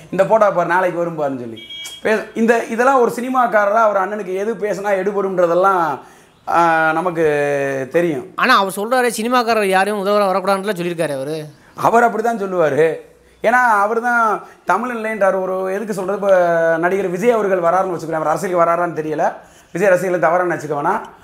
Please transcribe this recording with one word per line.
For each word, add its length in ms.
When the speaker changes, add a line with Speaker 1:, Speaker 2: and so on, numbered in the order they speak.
Speaker 1:
"இந்த 160
போட்டா 240
பாரு, 180
நாளைக்கு 300
வரும் 200
பாருன்னு" 220
சொல்லி 220
பே-, 320
இந்த, 300
இதெல்லாம் 360
ஒரு 160
சினிமாக்காரரா 560
அவர் 240
அண்ணனுக்கு 380
எது 200
பேசினா 360
எடுபடும்ன்றதெல்லாம், 1080
ஆ, 440
நமக்கு 1000
தெரியும். 420
Speaker 2:
ஆனா, 220
அவர் 200
சொல்றாரு, 400
சினிமாக்காரர் 480
யாரையும் 380
உதவ 300
வரக்கூடாதுன்னு 480
சொல்லியிருக்காரு 340
அவரு. 320
Speaker 1:
அவர் 300
அப்படிதான் 380
சொல்லுவாரு. 540
ஏன்னா, 80
அவர் 500
தான் 420
தமிழ் 320
இல்லைன்றார். 460
ஒரு 320
எதுக்கு 200
சொல்றது, 260
இப்ப 580
நடிகர் 300
விஜய் 220
அவர்கள் 300
வராருன்னு 300
வச்சுக்கிறேன், 220
அவர் 140
அரசியலுக்கு 440
வராரான்னு 340
தெரியல, 280
விஜய் 160
ரசிகர்களை 300
தவறா 260
நினைச்சுக்க 400
வேணாம். 160